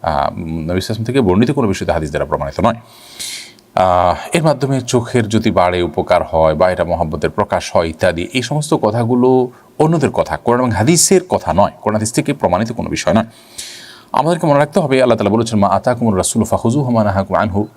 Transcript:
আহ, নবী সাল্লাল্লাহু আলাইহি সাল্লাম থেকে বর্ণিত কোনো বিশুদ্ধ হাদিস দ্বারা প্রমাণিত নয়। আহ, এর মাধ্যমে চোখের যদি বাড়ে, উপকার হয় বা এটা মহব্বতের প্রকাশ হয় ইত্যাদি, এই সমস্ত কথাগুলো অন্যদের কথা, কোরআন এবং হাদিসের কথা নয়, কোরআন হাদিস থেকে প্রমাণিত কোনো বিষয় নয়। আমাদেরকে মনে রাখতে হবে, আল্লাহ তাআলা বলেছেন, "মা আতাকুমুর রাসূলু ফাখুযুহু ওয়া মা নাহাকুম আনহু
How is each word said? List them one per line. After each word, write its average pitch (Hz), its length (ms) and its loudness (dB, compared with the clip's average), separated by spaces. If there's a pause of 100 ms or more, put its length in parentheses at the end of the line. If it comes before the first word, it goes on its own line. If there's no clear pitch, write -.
আহ, 82 100 -2
নবী 71 220 -2
সাল্লাল্লাহু 82 360 -6
আলাইহি 90 100 0
সাল্লাম 113 240 -6
থেকে 127 160 -2
বর্ণিত 107 300 2
কোনো 135 180 0
বিশুদ্ধ 90 220 -4
হাদিস 78 200 -2
দ্বারা 71 140 -4
প্রমাণিত 71 360 -8
নয়। 117 140 0 (1000)
আহ, 90 640 2
এর 165 60 0
মাধ্যমে 139 380 0
চোখের 117 480 0
যদি 107 220 0
বাড়ে, 90 320 2
উপকার 85 420 0
হয় 80 300 2
বা 90 160 2
এটা 87 140 -2
মহব্বতের 82 460 -2
প্রকাশ 98 460 -2
হয় 85 120 2
ইত্যাদি, 87 440 -2
এই 127 100 -2
সমস্ত 147 320 -2
কথাগুলো 123 760 2 (300)
অন্যদের 156 320 2
কথা, 80 260 -2
কোরআন 120 240 0
এবং 123 100 0
হাদিসের 165 580 2
কথা 92 240 -2
নয়, 95 280 2
কোরআন 107 140 -2
হাদিস 110 180 -2
থেকে 147 200 -2
প্রমাণিত 104 400 0
কোনো 87 160 -8
বিষয় 80 260 -2
নয়। 113 120 2 (880)
আমাদেরকে 165 340 0
মনে 143 120 4
রাখতে 147 220 2
হবে, 131 220 2
আল্লাহ 117 160 4
তাআলা 104 120 2
বলেছেন, 113 280 0
"মা 101 100 4
আতাকুমুর 113 480 0
রাসূলু 98 280 0
ফাখুযুহু 117 400 0
ওয়া 123 100 -2
মা 113 100 2
নাহাকুম 98 320 0
আনহু 101 300 0 (100)